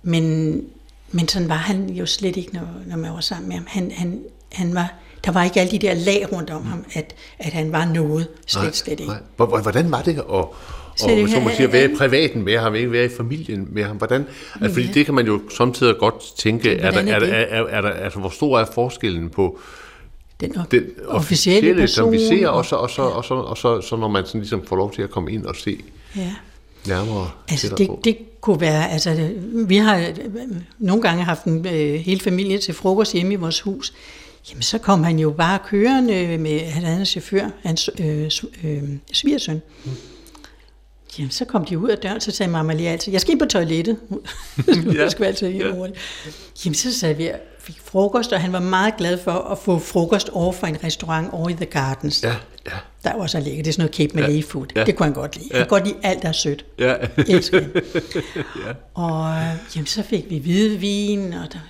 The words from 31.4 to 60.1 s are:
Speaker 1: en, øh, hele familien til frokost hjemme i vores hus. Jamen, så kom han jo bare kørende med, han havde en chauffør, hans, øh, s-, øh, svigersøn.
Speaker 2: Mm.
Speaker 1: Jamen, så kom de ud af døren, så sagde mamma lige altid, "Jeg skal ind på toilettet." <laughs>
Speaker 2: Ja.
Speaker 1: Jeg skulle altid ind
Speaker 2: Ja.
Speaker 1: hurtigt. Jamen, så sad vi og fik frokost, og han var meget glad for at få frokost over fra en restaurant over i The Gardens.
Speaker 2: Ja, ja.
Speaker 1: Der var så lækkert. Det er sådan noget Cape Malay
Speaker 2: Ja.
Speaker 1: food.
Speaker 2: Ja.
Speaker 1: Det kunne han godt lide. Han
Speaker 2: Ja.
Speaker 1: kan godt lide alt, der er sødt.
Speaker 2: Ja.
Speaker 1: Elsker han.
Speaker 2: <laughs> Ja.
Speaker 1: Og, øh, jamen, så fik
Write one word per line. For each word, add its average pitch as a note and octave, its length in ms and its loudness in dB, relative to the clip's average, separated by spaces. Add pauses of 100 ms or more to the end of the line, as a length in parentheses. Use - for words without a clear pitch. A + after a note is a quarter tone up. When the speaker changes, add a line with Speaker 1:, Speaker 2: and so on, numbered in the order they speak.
Speaker 1:
en, D#3+ 220 0
øh, D#3 280 0
hele F3+ 260 0
familien G3 400 0
til F#3 140 -6
frokost G3+ 380 2
hjemme F3+ 200 2
i G#3 40 0
vores E3 240 -2
hus. - 320 -6 (580)
Jamen, B2 120 -8
så - 160 -2
kom G3 260 4
han E3 140 2
jo D#3 120 4
bare E3+ 360 2
kørende G#3 720 2
med, D#3 220 0
han D#3+ 220 -4
havde E3+ 180 0
en G3 60 0
chauffør, F#3+ 420 -2 (160)
hans, E3 340 0
øh, D3+ 320 0
s-, - 140 -4 (200)
øh, D3+ 180 -2 (300)
svigersøn. B3+ 500 0 (220)
Speaker 2:
Mm. C3 60 -8 (1300)
Speaker 1:
Jamen, C#3 120 -6
så - 140 -4
kom G3+ 200 -2
de E3+ 140 -4
ud G#3+ 100 -2
af - 100 0
døren, G#3 220 -6
så G#3+ 100 -4
sagde F3+ 220 -2
mamma D#3+ 220 0
lige E3+ 140 -2
altid, E3 240 -4
"Jeg F#3 80 2
skal - 120 0
ind - 80 2
på D4+ 60 2
toilettet." E3+ 500 0 (140)
<laughs> - 0 - (580)
Speaker 2:
Ja. E3 340 4
Speaker 1:
Jeg - 80 4
skulle G#3 160 0
altid F#3+ 220 0
ind F#3 140 -2
Speaker 2:
Ja. F#3+ 100 0
Speaker 1:
hurtigt. F#3 260 -8 (680)
Jamen, D#3+ 100 0
så B3 240 0
sad D#3+ 160 2
vi D#3+ 140 -2
og - 100 -6 (220)
fik - 240 -18
frokost, G#3+ 480 2
og F#3 80 2
han F3+ 120 0
var F3+ 80 0
meget F#3 360 2
glad F3 280 0
for F#3 80 0
at F3+ 260 -4
få F3+ 200 2
frokost E3+ 500 0
over F3+ 240 0
fra F3+ 160 -4
en D#3 160 -6
restaurant D#3+ 480 -4
over E3+ 160 -4
i F3 40 -2
The E3+ 120 -4
Gardens. C3+ 580 -2
Speaker 2:
Ja, A#2 120 0 (320)
ja. - 40 -10 (340)
Speaker 1:
Der F3 120 -2
var F#3+ 100 -4
så D#3 140 -2
lækkert. C#3+ 240 -6
Det D#3+ 60 0
er - 20 0
sådan D#3+ 240 2
noget - 0 - (140)
Cape D#3 100 -2
Malay D3 160 2
Speaker 2:
Ja. D#3 120 0
Speaker 1:
food. C3+ 180 -8 (100)
Speaker 2:
Ja. A2 80 2
Speaker 1:
Det F#3 120 4
kunne F3+ 100 2
han D3 80 0
godt C#3+ 220 -6
lide. - 160 -14
Han F3 80 0
Speaker 2:
Ja. E3 40 4
Speaker 1:
kan - 40 -4
godt G3 160 4
lide G3+ 180 -2
alt, - 200 0
der E3 60 -2
er D#3+ 40 -2
sødt. D3 320 -2 (140)
Speaker 2:
Ja. B2+ 160 4 (340)
Speaker 1:
Elsker F3+ 320 6
han. D3 140 -6
Speaker 2:
<laughs> E3 80 2 (840)
Ja. A2 60 -8 (220)
Speaker 1:
Og, D#3+ 420 -2
øh, D#3+ 200 -2 (200)
jamen, D3+ 100 -4
så G#3+ 160 -4
fik F#3+ 280 -2